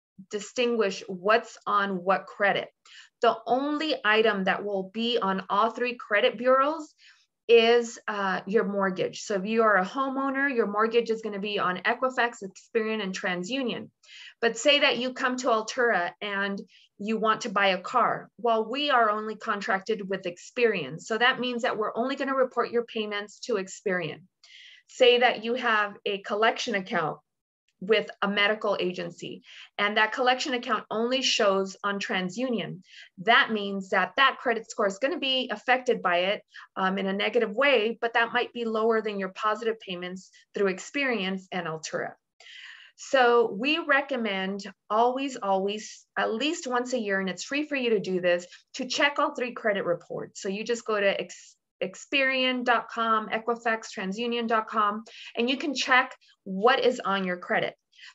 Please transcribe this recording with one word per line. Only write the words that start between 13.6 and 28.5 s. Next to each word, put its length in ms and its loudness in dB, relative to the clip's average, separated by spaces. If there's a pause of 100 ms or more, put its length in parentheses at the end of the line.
But 180 0
say 220 4
that 180 2
you 160 -4
come 240 -2
to 100 -4
Altura 640 0 (100)
and 400 -4 (380)
you 180 -2
want 240 0
to 80 -6
buy 180 2
a 140 2
car. 560 0
Well, 320 0
we 220 -2
are 180 4
only 260 -4
contracted 720 -4
with 160 -4
Experian. 800 -2
So 160 -4
that 240 2
means 220 -4
that 140 0
we're 200 -4
only 180 -2
gonna 200 -2
report 360 0
your 140 0
payments 560 -8
to 140 -4
Experian. 640 -4 (680)
Say 320 6
that 240 2
you 120 -2
have 500 0
a 140 -4
collection 560 0
account 440 -2 (600)
with 300 2 (120)
a 80 0
medical 500 2